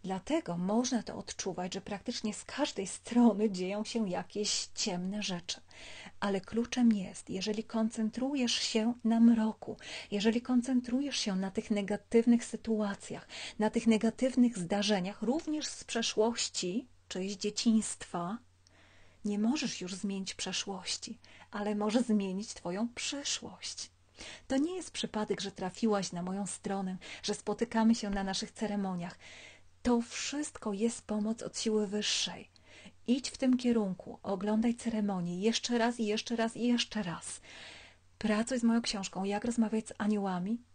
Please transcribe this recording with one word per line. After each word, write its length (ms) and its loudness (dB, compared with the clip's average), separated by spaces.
Dlatego 540 -2
można 460 2
to 140 -10
odczuwać, 560 -6
że 80 -6
praktycznie 520 -6
z 120 -12
każdej 420 -4
strony 640 4
dzieją 320 -4
się 260 -2
jakieś 680 -2
ciemne 480 -2
rzeczy. 380 -6
Ale 220 0
kluczem 500 4
jest, 380 -2
jeżeli 340 -2
koncentrujesz 880 0
się 400 2
na 160 4
mroku, 580 6
jeżeli 300 2
koncentrujesz 760 2
się 180 0
na 160 0
tych 200 -2
negatywnych 720 4
sytuacjach, 840 -4
na 100 4
tych 180 2
negatywnych 720 4
zdarzeniach, 640 0
również 460 0
z 160 -10
przeszłości, 1040 0
czy 220 -4
z 80 -6
dzieciństwa, 1000 0
nie 140 0
możesz 420 0
już 140 -6
zmienić 380 -4
przeszłości, 880 -6
ale 240 -2
może 260 4
zmienić 520 0
twoją 420 -4
przyszłość. 960 -6
To 100 0
nie 180 2
jest 160 -8
przypadek, 500 -2
że 100 -6
trafiłaś 600 0
na 120 -4
moją 240 -4
stronę, 500 -4
że 100 -2
spotykamy 640 4
się 140 -4
na 140 0
naszych 280 -4
ceremoniach. 680 -4
To 180 4
wszystko 720 -6
jest 280 0
pomoc 400 -2
od 180 -8
siły 280 2
wyższej. 640 -2
Idź 220 2
w 80 -12
tym 200 4
kierunku, 640 0
oglądaj 520 2
ceremonię 640 -2
jeszcze 380 2
raz 220 2
i 60 2
jeszcze 300 -2
raz 220 0
i 100 0
jeszcze 360 2
raz. 380 -8
Pracuj 420 2
z 40 2
moją 180 6
książką 420 -4
Jak 220 0
rozmawiać 420 2
z 100 -12
aniołami 640 0